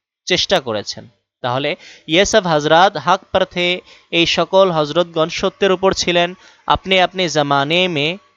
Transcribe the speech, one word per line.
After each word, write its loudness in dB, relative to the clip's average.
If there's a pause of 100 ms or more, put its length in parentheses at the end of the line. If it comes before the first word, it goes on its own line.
(260)
চেষ্টা -2
করেছেন। -8 (340)
তাহলে -4 (320)
ইয়ে 4
সব 0
হযরত 4
হক 0 (120)
পর 0
থে, -4 (300)
এই 2
সকল 2
হযরতগণ -2
সত্যের -2
উপর 0
ছিলেন। -2 (320)
আপনি, 0
আপনি -2
জমানে 0
মে -4 (200)